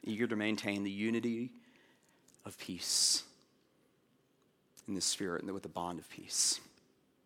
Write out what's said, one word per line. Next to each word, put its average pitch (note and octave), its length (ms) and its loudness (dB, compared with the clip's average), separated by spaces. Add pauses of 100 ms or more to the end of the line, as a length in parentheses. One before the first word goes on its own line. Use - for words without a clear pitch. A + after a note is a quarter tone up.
eager A2+ 220 2
to A2 100 0
maintain G#2 480 2
the G2+ 60 0
unity A#2 600 0 (960)
of - 140 -12
peace - 640 2 (1600)
in G2+ 80 -4
the F#2 60 -2
Spirit F2 420 0
and G2 100 -6
with G2 100 -6
the E2 60 -10
bond F2 300 -4
of - 100 -12
peace. - 520 0 (640)